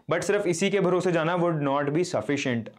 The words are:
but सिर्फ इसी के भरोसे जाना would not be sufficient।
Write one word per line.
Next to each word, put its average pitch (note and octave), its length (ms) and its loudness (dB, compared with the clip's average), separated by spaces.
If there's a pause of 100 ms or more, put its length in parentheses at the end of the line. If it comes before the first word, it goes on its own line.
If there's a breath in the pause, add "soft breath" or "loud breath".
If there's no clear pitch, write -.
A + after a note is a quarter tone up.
(120)
but E3 100 0
सिर्फ G3+ 260 0
इसी F3+ 220 0
के G3 100 2
भरोसे F3+ 320 2
जाना E3 260 0
would E3+ 220 2
not C#3+ 260 0
be D3+ 200 0
sufficient। B2+ 720 -2